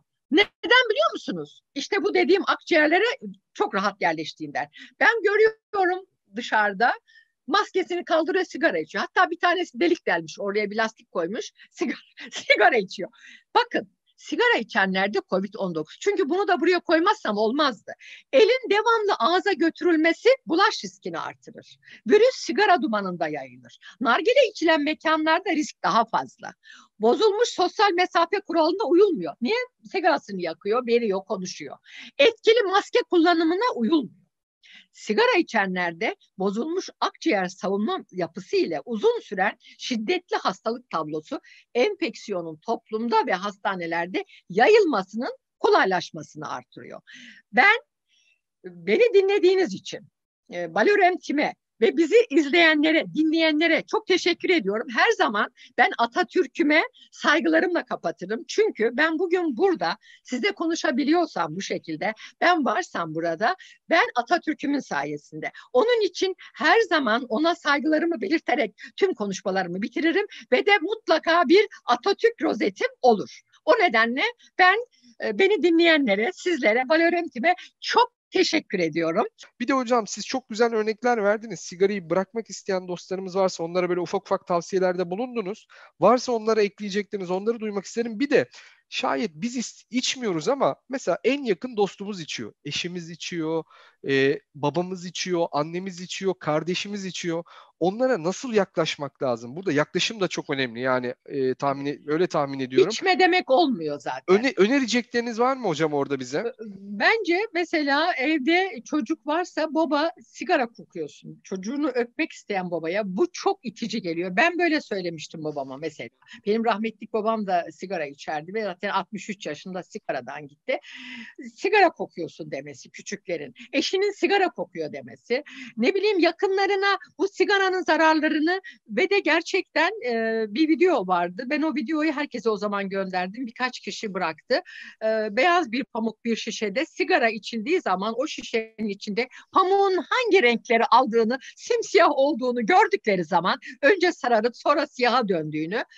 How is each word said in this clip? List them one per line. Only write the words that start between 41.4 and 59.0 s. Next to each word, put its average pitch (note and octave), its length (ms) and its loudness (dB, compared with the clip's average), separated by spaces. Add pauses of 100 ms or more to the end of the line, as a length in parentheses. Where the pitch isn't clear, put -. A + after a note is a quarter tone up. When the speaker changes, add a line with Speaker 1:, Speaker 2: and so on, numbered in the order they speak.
Speaker 1:
enfeksiyonun A3 920 -4
toplumda A#3 640 -2
ve G3+ 60 0
hastanelerde F#3 920 -4 (240)
yayılmasının C4+ 880 2 (220)
kolaylaşmasını F3+ 920 0
artırıyor. B2 520 -14 (500)
Ben, G4 260 4 (880)
beni F#3 480 2
dinlediğiniz F#4+ 600 4
için, - 260 -10 (540)
e, F3 220 -8
Balörem F#4 420 4
Tim'e C#4+ 380 -2 (260)
ve C4 160 4
bizi E4 180 4 (140)
izleyenlere, D#4 840 4
dinleyenlere D#4+ 720 2
çok - 200 -4
teşekkür F#4 420 0
ediyorum. A3+ 460 0
Her F#4+ 160 4
zaman B3 360 0 (300)
ben - 200 6
Atatürk'üme D#4+ 840 2 (280)
saygılarımla E4 760 0
kapatırım. F#3 640 -6
Çünkü F#4+ 460 0
ben D#4 260 0